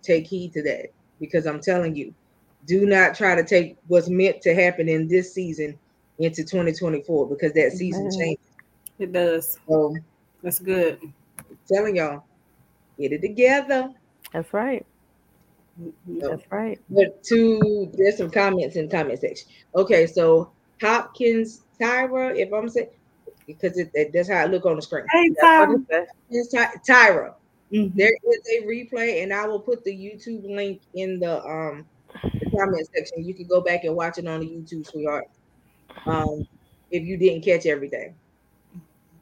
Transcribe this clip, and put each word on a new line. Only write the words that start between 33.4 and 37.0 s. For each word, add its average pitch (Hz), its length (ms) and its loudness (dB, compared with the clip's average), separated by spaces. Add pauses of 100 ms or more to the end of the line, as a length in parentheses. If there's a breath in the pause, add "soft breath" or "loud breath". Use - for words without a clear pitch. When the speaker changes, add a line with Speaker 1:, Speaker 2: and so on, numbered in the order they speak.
Speaker 1:
go 180 140 4
back 175 240 -2
and 160 100 -2
watch 170 220 -4
it 170 100 -8
on 160 140 -6
the 160 60 -8
YouTube, 160 400 -12
sweetheart. 147 380 -4 (800)
Um, 156 400 -2 (460)
if 175 140 -4